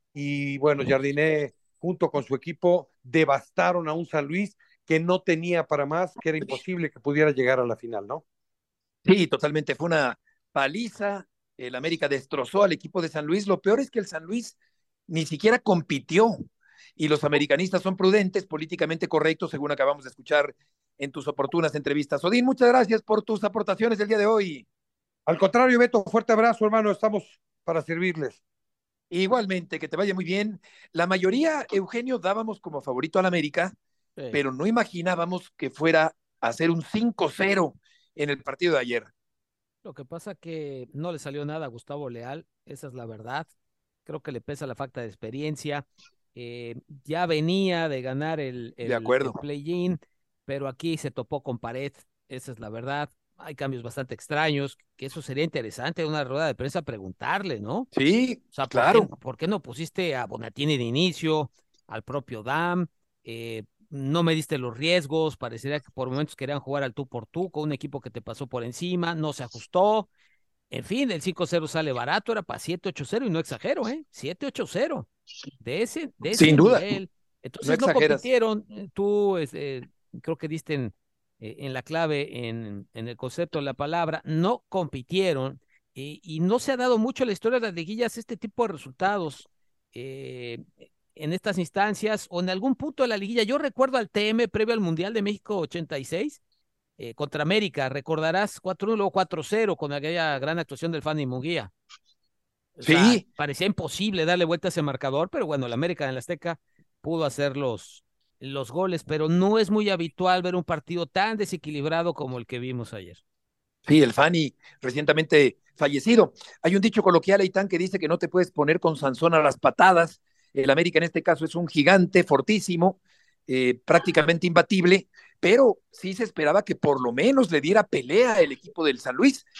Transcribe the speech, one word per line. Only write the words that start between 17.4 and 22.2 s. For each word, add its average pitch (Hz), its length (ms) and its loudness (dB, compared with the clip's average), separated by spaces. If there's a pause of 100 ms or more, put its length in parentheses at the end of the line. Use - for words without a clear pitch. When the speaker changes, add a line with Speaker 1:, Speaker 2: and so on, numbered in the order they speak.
Speaker 2:
son 190 140 -2
prudentes, 190 500 2
políticamente 156 600 -4
correctos, 160 440 0
según 147 200 -4
acabamos 139 320 0
de 131 60 -18
escuchar 143 440 0 (440)
en 139 160 -8
tus 147 160 -6
oportunas 147 460 0
entrevistas. 143 500 -2